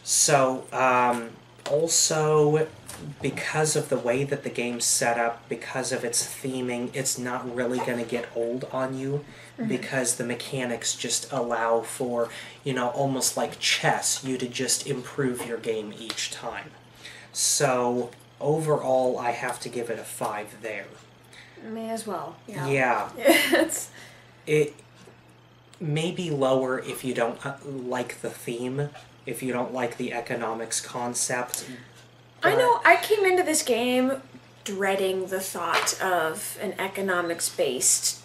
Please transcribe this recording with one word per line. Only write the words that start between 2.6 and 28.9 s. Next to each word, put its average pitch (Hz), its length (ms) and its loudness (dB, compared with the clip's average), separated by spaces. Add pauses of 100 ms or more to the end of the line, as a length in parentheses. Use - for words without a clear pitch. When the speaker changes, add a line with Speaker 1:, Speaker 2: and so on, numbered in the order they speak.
Speaker 1:
because 151 540 0
of 147 140 0
the 131 80 2
way 120 260 0
that 135 200 -2
the 127 60 -4
game's 120 340 -4
set 117 360 2
up, 117 280 -2
because 123 460 -4
of 117 100 -2
its - 220 -2
theming, 123 680 -4
it's 131 240 -2
not 123 380 -4
really 123 240 0
gonna 120 240 -2
get 120 320 -4
old 120 380 -2
on 131 240 -2
you, 139 260 -2 (340)
Speaker 2:
Mm-hmm. 220 120 -2
Speaker 1:
because 127 480 0
the 123 60 -4
mechanics 120 720 -4
just - 380 -4
allow 117 480 2
for, 120 480 -2 (340)
you 139 100 -2
know, 123 160 0
almost 135 460 0
like 117 220 -2
chess, - 680 0
you 131 140 -2
to 127 100 -4
just - 380 -2
improve 123 600 -2
your 117 100 -4
game 110 420 -4
each 110 300 -6
time. 107 400 -8 (640)
So, 123 760 2 (280)
overall, 131 800 2
I 123 140 0
have 131 300 -4
to 127 80 -8
give 120 200 -4
it 110 80 -2
a 107 60 -10
five 107 580 -6
there. 104 240 -8 (800)
Speaker 2:
May 220 260 -8
as 220 160 -6
well. 165 300 -6 (120)
Yeah. 143 200 -6
Speaker 1:
Yeah. 131 460 2
Speaker 2:
<laughs> - 40 -14
It's 302 720 4 (560)
Speaker 1:
It - 300 2 (1040)
may 160 320 0
be 175 180 -4
lower 131 480 2
if - 260 -8
you 127 120 -2
don't, 113 280 -2
uh, - 120 -6 (100)
like 127 560 -6
the - 80 -4
theme, 127 600 -4 (360)